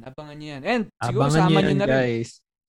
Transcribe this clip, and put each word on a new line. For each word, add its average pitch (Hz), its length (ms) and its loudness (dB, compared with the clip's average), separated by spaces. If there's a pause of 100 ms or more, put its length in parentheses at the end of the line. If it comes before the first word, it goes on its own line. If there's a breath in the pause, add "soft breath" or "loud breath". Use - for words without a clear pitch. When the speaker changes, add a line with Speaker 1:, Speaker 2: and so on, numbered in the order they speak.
Speaker 1:
Abangan 147 340 -16
nyo 151 140 -12
yan. 135 100 -12
And 214 220 -2 (160)
siguro 123 260 -2
Speaker 2:
Abangan 156 160 4
Speaker 1:
sama 160 80 4
Speaker 2:
nyo 156 120 4
Speaker 1:
nyo - 100 2
Speaker 2:
yan, - 80 2
Speaker 1:
na - 80 0
rin. 131 80 2
Speaker 2:
guys. 120 340 0 (400)